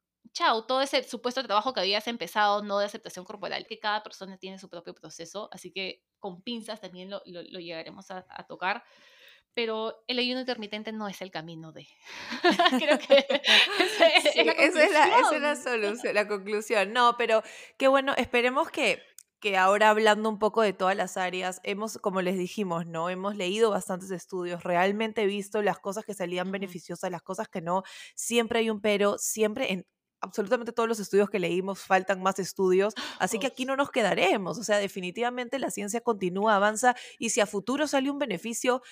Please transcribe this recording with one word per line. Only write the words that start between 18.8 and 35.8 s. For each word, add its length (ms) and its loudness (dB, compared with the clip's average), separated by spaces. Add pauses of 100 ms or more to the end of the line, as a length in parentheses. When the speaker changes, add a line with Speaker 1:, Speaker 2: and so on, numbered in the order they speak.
Speaker 2:
que 160 -2
ahora 340 6
hablando 400 4
un 100 -4
poco 220 2
de 120 4
todas 240 0
las 180 -4
áreas, 480 -4
hemos, 360 -6
como 220 -2
les 160 0
dijimos, 480 -4
¿no? 240 -4
Hemos 280 -6
leído 340 2
bastantes 400 -4
estudios, 520 -8
realmente 600 0
visto 360 -2
las 180 0
cosas 240 -8
que 100 -10
salían 380 -6
Speaker 1:
Ujú. 0 -
Speaker 2:
beneficiosas, 580 -8
las 140 -10
cosas 240 -8
que 140 -10
no, 220 -2 (300)
siempre 460 0
hay 100 0
un 120 -4
pero, 360 2
siempre 540 -2
en 160 -6 (320)
absolutamente 520 -2
todos 180 0
los 100 -2
estudios 300 2
que 80 -2
leímos 420 -2
faltan 440 0
más 160 0
estudios, 560 2 (240)
así 180 -2
que 80 -4
aquí 200 -6
Speaker 1:
Todos. 20 -8
Speaker 2:
no 80 -2
nos 160 0
quedaremos, 640 2
o 60 -10
sea, 160 2
definitivamente 800 -4
la 100 -4
ciencia 320 -6